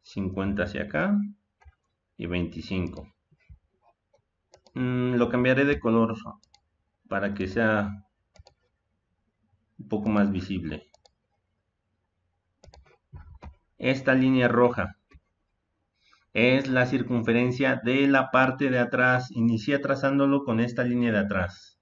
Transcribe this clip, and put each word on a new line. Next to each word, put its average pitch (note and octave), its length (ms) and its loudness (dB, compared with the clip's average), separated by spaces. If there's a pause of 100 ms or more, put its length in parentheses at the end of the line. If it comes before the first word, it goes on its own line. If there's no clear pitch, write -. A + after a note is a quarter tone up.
cincuenta G2 600 -4
hacia - 220 -4
acá G3+ 340 0 (960)
y - 100 -10
veinticinco. F2 840 -6 (1600)
Mm, B2 420 -2
lo A#2+ 120 2
cambiaré B2+ 360 2
de C#3+ 160 0
color A2+ 360 2 (920)
para G2+ 260 -2
que G2+ 140 -4
sea G#2 560 0 (1700)
un - 100 -18
poco G#2 200 -2
más G2+ 220 2
visible. F2 600 -6 (3000)
Esta C3 360 0
línea C3 340 4
roja A#2+ 480 2 (1400)
es B2+ 360 2
la B2+ 160 2
circunferencia B2 1000 0
de C3 260 2
la C3 220 2
parte C3 400 2
de B2 80 0
atrás. B2 520 0
Inicié A#2 480 0
trazándolo C#3 680 0
con A2+ 160 0
esta A#2+ 240 -2
línea A#2+ 280 0
de G#2 60 2
atrás. G2 640 -4